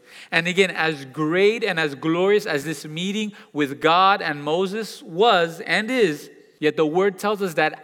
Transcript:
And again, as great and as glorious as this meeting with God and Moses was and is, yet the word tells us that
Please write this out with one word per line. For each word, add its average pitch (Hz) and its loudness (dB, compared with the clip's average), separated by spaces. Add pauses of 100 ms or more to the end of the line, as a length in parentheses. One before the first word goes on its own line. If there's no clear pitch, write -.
(320)
And 170 2
again, 180 2
as 160 -2
great 175 0
and 180 -2
as 151 0
glorious 175 0
as 147 -2
this 156 -8
meeting 196 -6 (200)
with 143 -2
God 190 4
and 147 -4
Moses 185 -4
was 175 2
and 202 -2
is, 196 0 (300)
yet 151 0
the 160 4
word 185 0
tells 208 -2
us 170 -4
that 156 0